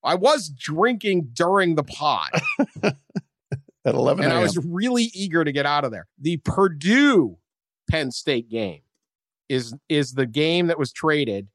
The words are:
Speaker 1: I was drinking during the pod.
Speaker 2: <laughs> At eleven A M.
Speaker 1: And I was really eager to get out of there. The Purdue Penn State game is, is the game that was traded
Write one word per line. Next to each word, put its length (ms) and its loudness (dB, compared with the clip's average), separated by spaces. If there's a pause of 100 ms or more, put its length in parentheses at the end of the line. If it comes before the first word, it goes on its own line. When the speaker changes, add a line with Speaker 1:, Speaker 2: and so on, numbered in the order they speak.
Speaker 1:
I 120 0
was 340 2
drinking 840 0
during 420 2
the 80 0
pod. 460 -2 (300)
Speaker 2:
<laughs> 240 -2 (1040)
At 60 0
eleven 300 2
A 40 2
M. 40 2
Speaker 1:
And 80 0
I 20 2
was 160 0
really 560 0
eager 300 0
to 80 0
get 160 0
out 180 2
of 60 -4
there. 160 -12 (120)
The 180 -2
Purdue 1000 2 (520)
Penn 200 -2
State 400 -4
game 320 -6 (680)
is, 280 -4 (140)
is 240 0
the 120 0
game 420 0
that 120 -2
was 120 -4
traded 640 -2